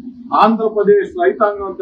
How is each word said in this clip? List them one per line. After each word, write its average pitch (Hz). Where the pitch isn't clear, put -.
ఆంధ్రప్రదేశ్ 208
రైతాంగం 202